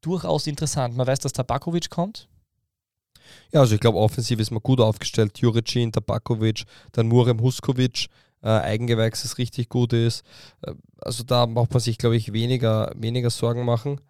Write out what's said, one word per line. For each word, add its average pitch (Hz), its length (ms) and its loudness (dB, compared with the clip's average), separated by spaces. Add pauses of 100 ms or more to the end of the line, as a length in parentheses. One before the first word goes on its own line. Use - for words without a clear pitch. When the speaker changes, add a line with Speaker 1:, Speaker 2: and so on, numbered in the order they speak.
Speaker 1:
durchaus 160 460 -2
interessant. 139 500 -4
Man 127 80 0
weiß, 131 140 0
dass 135 140 -6
Tabakovic 151 580 -4
kommt. 185 360 -6 (1200)
Speaker 2:
Ja, 156 80 4
also 113 160 6
ich 104 60 0
glaub, 113 120 4
offensiv 110 460 0
ist 107 100 -2
man 110 140 -6
gut 131 160 2
aufgestellt. 110 580 0
Juricin, 117 540 0
Tabakovic, 110 720 -2 (280)
dann 113 160 0
Murem 117 320 4
Huskovic, 127 680 0 (340)
äh, - 60 -4
Eigengewächs, 110 760 0
das - 160 -8
richtig 123 320 -4
gut 120 240 0
ist. 117 320 0 (380)
Äh, - 100 -10 (280)
also 117 220 -8
da 120 220 2
braucht 117 260 0
man 123 100 2
sich, 113 180 -2
glaub 117 140 2
ich, 107 200 0
weniger, 113 640 0
weniger 117 340 -2
Sorgen 117 340 -2
machen. 123 460 -2